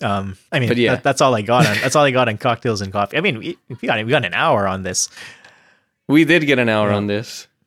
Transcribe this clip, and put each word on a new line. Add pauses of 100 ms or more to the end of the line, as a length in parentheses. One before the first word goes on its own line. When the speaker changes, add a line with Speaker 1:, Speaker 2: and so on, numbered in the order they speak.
Speaker 1:
um, (140)
I
mean,
Speaker 2:
But
yeah.
Speaker 1:
that,
that's
all
I
got
on,
that's
all
I
got
on
cocktails
and
coffee.
I
mean,
we, (100)
we
got,
we
got
an
hour
on
this. (1000)
Speaker 2:
We
did
get
an
hour
Speaker 1:
Yeah.
Speaker 2:
on
this. (200)